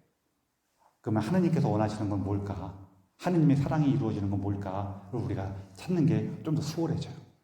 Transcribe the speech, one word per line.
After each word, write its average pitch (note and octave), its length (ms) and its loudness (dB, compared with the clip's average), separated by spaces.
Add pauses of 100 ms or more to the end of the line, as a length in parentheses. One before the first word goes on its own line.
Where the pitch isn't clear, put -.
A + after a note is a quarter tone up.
(1000)
그러면 G#2+ 220 2
하느님께서 E3 460 4
원하시는 G#2+ 420 0
건 G2 140 0
뭘까? G2 540 -4 (400)
하느님의 D#3 380 4
사랑이 D3 360 2
이루어지는 G#2+ 380 0
건 G2+ 120 -2
뭘까?를 G2 760 -4
우리가 G2 360 -4 (160)
찾는 - 320 0
게 - 400 0
좀 D#3 100 -2
더 C3 60 0
수월해져요. - 540 -4 (300)